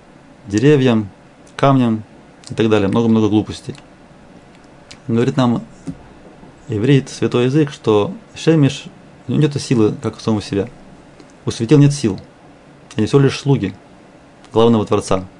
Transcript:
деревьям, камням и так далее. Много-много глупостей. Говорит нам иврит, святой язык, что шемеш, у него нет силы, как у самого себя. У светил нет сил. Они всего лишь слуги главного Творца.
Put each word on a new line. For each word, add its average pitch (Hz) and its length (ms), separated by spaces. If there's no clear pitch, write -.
деревьям, 117 640
камням 123 460
и - 60
так 113 140
далее. 104 200
Много-много 113 400
глупостей. 101 460
Говорит 117 280
нам 123 260
иврит, 127 420
святой 120 360
язык, 143 240
что 104 420
шемеш, 151 500
у 123 60
него 139 100
нет 143 180
силы, 110 420
как 110 140
у - 40
самого 107 200
себя. 98 280
У 120 60
светил 117 280
нет 143 140
сил. 101 260
Они 110 100
всего 139 140
лишь 135 180
слуги 117 360
главного 113 340
Творца. 98 380